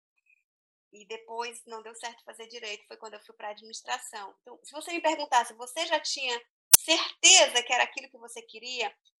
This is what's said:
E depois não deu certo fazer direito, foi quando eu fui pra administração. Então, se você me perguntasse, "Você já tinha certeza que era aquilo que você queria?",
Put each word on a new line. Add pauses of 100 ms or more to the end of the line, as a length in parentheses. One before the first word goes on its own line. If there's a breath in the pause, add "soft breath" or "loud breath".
(920)
E
depois
não
deu
certo
fazer
direito,
foi
quando
eu
fui
pra
administração.
Então,
se
você
me
perguntasse,
"Você
já
tinha (340)
certeza
que
era
aquilo
que
você
queria?", (260)